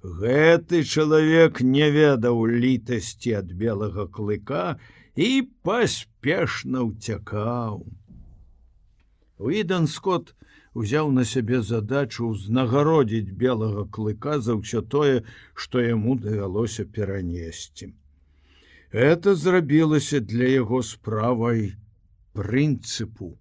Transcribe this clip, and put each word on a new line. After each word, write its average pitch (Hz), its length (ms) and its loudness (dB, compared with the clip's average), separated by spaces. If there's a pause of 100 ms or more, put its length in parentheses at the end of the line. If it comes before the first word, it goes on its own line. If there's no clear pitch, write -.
гэты 151 800 2
чалавек 156 760 4
не 143 320 4
ведаў 120 560 4
літасці 120 920 -2
ад 87 100 -12
белага 101 560 -4
клыка 107 560 -6 (480)
і 190 160 0 (320)
паспешна 156 1300 -2
ўцякаў. 107 960 -6 (1500)
Уідэн 170 480 0
Скотт 170 480 -4 (400)
узяў 135 400 0
на 127 160 2
сябе 123 320 -2
задачу 117 720 -4
ўзнагародзіць 113 1120 0
белага 110 400 0
клыка 117 560 -4
за 113 160 -2
ўсё 104 240 -4
тое, 139 440 0 (280)
што - 300 -2
яму 117 340 0
давялося 104 720 -4
перанесці. 90 1040 -8 (1000)
Это 170 400 4
зрабілася 156 880 2
для 113 240 -2
яго 127 400 2
справай 113 880 -2 (640)
прынцыпу 113 1040 -4